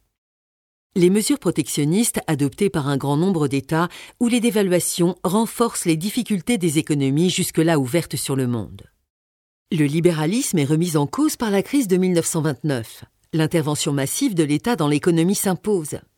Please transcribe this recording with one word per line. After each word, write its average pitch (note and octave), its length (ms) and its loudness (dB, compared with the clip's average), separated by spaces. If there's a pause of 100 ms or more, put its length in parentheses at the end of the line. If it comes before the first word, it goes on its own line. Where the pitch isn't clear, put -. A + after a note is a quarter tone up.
(920)
Les F3+ 140 4
mesures G#3 300 2
protectionnistes E3 880 0
adoptées D3+ 420 0
par D3+ 200 -4
un C#3+ 100 0
grand C#3+ 180 0
nombre E3 320 0
d'États D#3+ 400 -2 (300)
ou A#3+ 100 0
les A#3+ 120 2
dévaluations F3+ 840 2
renforcent A3 640 -2
les E3 100 4
difficultés G#3 640 -2
des D#3+ 180 0
économies D3 540 2
jusque-là E3 480 0
ouvertes C#3+ 380 -2
sur C#3 200 -4
le C3 100 0
monde. G#2+ 360 -6 (920)
Le D#3 120 2
libéralisme E3 760 0
est C#3+ 60 2
remis D#3 320 0
en C#3+ 100 2
cause D4 300 -2
par A3 160 -2
la G3 100 2
crise B3 260 0
de F3+ 80 2
mille F#3 160 2
neuf E3 140 2
cent E3 160 0
vingt-neuf. C#3 640 -4 (280)
L'intervention D#3 600 0
massive C#3+ 420 -2
de E3 80 2
l'État D3 320 0
dans D#3 140 0
l'économie E3 480 2
s'impose. F#3 640 -2 (180)